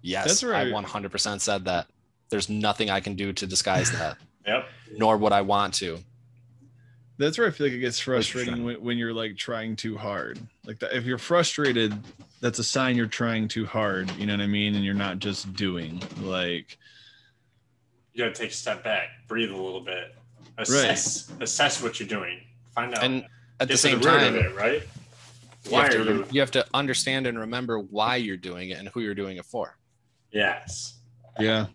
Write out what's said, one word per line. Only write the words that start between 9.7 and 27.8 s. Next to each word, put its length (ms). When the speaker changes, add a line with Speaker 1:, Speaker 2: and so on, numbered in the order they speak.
Speaker 2:
too 220
hard. 420
Like, 140
that, 180
if 80
you're 140
frustrated, 760
that's 200
a 20
sign 320
you're 120
trying 420
too 180
hard. 460
You 140
know 80
what 80
I 40
mean? 300
And 80
you're 100
not 240
just 360
doing, 460
like, 580
Speaker 3:
You 80
gotta 140
take 140
a 40
step 300
back, 240
breathe 240
a 60
little 240
bit, 340
Speaker 2:
Right. 120
Speaker 3:
assess, 600
assess 420
what 160
you're 100
doing, 300
find 220
out, 80
Speaker 1:
And 220
at 20
Speaker 3:
get 20
Speaker 1:
the 80
Speaker 3:
to 60
the 60
Speaker 1:
same 200
Speaker 3:
root 80
of 140
Speaker 1:
time, 160
Speaker 3:
it, 180
right? 280
Speaker 1:
you 80
Speaker 3:
Why 140
Speaker 1:
have 80
Speaker 3:
are 100
Speaker 1:
to 0
Speaker 3:
you 180
Speaker 1:
rem-, 80
you 100
have 120
to 200
understand 540
and 100
remember 440